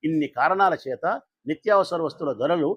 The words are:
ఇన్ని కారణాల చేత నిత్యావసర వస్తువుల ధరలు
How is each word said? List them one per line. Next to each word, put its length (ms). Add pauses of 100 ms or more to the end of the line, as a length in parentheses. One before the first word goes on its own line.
ఇన్ని 200 (100)
కారణాల 360 (120)
చేత 200 (440)
నిత్యావసర 580
వస్తువుల 240 (100)
ధరలు 360